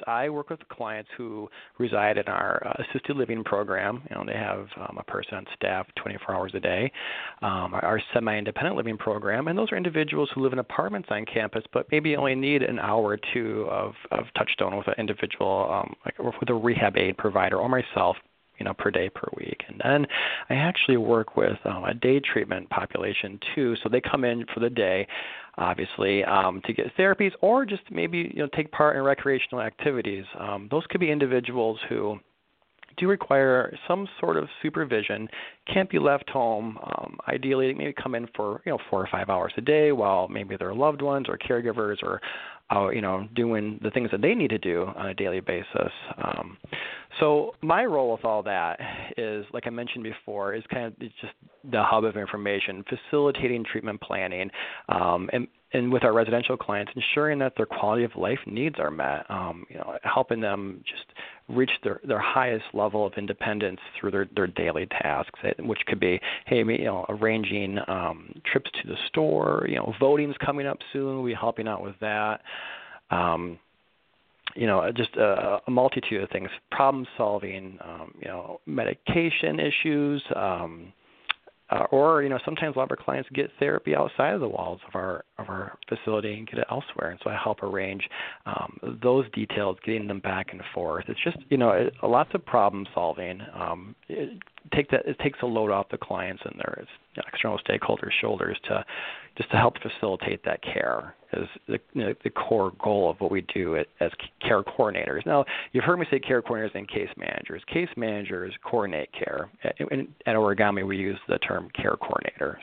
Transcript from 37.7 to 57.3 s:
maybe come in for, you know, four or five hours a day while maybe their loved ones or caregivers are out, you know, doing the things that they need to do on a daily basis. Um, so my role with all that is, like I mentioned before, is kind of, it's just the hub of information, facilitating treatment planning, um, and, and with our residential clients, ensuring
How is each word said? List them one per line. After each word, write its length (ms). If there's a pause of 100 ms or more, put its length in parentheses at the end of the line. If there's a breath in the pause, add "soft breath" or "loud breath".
maybe 280
come 140
in 180
for, 320
you 60
know, 60 (120)
four 120
or 100
five 180
hours 280
a 40
day 300
while 380
maybe 260
their 180
loved 280
ones 260
or 100
caregivers 640
are 200 (500 loud breath)
out, 240
you 60
know, 340
doing 480
the 80
things 200
that 100
they 120
need 160
to 80
do 280 (100)
on 120
a 60
daily 280
basis. 500 (320)
Um, 340 (640 loud breath)
so 420
my 240
role 260
with 140
all 180
that 360 (380 loud breath)
is, 360
like 140
I 20
mentioned 340
before, 520
is 160
kind 160
of, 120
it's 220
just 120 (380)
the 120
hub 220
of 120
information, 720
facilitating 840
treatment 300
planning, 480 (400 loud breath)
um, 420
and, 160 (260)
and 180
with 120
our 100
residential 440
clients, 380
ensuring 440